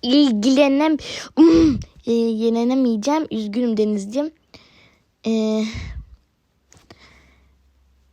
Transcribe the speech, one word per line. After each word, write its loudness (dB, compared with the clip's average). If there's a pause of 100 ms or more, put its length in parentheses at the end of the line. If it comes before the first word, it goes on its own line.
ilgilenem-, 2 (400)
um, 6 (260)
ilgilenemeyeceğim. 0
Üzgünüm -4
Denizciğim. -4 (920)
E, -2 (2500)